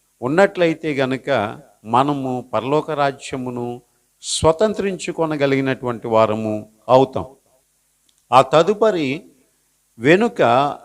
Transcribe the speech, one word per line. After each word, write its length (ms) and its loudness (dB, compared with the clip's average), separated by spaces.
ఉన్నట్లయితే 720 0
గనుక, 680 -2
మనము 680 -2
పరలోక 380 -2
రాజ్యమును 920 -6
స్వతంత్రించుకొనగలిగినటువంటి 1900 -2
వారము 640 0
అవుతాం. 360 2
ఆ 100 8
తదుపరి 800 0
వెనుక 420 2